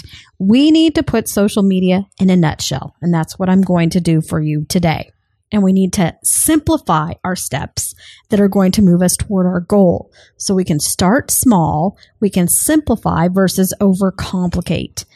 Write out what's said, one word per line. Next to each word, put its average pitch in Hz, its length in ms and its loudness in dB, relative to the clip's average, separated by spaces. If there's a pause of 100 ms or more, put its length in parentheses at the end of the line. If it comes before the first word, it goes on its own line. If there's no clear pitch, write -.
(380)
We 240 320 4
need 320 240 4
to 330 100 0
put 220 240 -4
social 208 360 0
media 185 420 2 (140)
in 185 100 4
a 185 60 4
nutshell, - 680 -2
and 175 100 -2
that's 160 280 -2
what 185 100 -2
I'm 190 140 4
going 175 260 0
to 185 100 0
do 165 220 0
for 160 180 -4
you 151 300 -4
today. 170 400 -2 (420)
And 208 120 2
we 190 100 4
need 190 200 0
to 190 300 0
simplify 302 880 0 (100)
our 180 120 -4
steps - 600 -8 (340)
that 208 100 2
are 202 80 4
going 190 260 2
to 214 100 2
move 175 180 4
us 180 160 0
toward 185 300 -2
our 180 140 -2
goal. 185 500 2 (260)
So - 160 -4
we 185 100 0
can 160 160 -2
start - 520 -2
small, 165 680 0 (240)
we 202 80 0
can 180 180 0
simplify 247 800 -2
versus 185 540 0
overcomplicate. 185 1200 -4 (100)